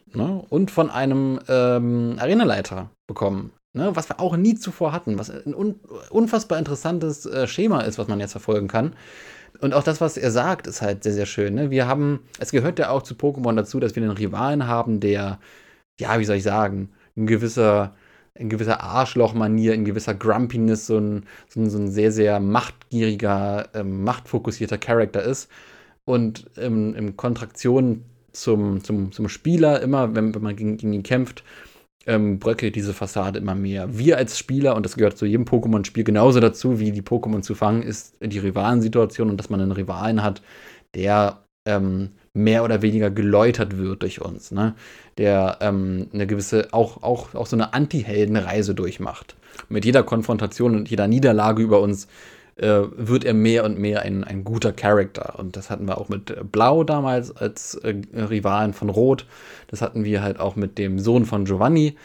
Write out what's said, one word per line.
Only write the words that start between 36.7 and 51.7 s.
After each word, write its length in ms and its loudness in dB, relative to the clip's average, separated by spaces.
wie 140 0
die 100 -4
Pokémon 400 -2
zu 140 -6
fangen, 260 2
ist 400 -10
die 160 -4
Rivalensituation 920 2
und 60 -2
dass 140 -8
man 100 0
einen 120 0
Rivalen 500 -2
hat, 200 -2
der, 480 2
ähm, 440 0
mehr 300 4
oder 180 2
weniger 280 2
geläutert 640 2
wird 260 -4
durch 200 -6
uns, 300 -12
ne? 220 0
Der, 420 4
ähm, 540 0
eine 120 -2
gewisse, 440 0
auch, 320 0
auch, 320 -4
auch 120 -6
so 100 -2
eine 180 0
Anti-Helden-Reise 1000 0
durchmacht. 600 -8
Mit 160 -2
jeder 200 6
Konfrontation 720 0
und 120 -2
jeder 200 0
Niederlage 540 4
über 180 6